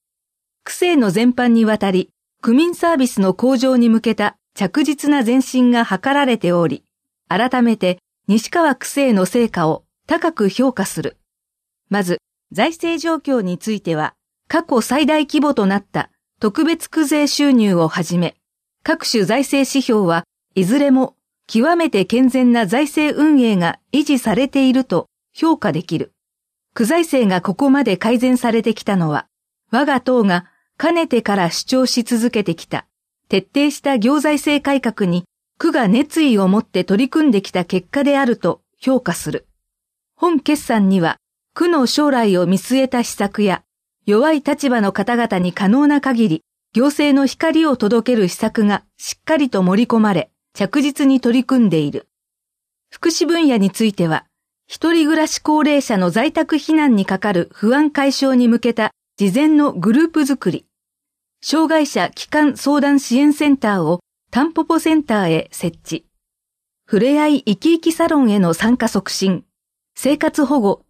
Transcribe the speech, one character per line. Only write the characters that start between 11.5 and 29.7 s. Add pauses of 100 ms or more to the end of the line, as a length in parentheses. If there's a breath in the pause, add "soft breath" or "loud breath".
ま
ず、 (340)
財
政
状
況
に
つ
い
て
は、 (340)
過
去
最
大
規
模
と
な
っ
た (300)
特
別
区
税
収
入
を
は
じ
め、 (480)
各
種
財
政
指
標
は (300)
い
ず
れ
も (340)
極
め
て
健
全
な
財
政
運
営
が (100)
維
持
さ
れ
て
い
る
と (240)
評
価
で
き
る。 (640)
区
財
政
が
こ
こ
ま
で
改
善
さ
れ
て
き
た
の
は、 (440)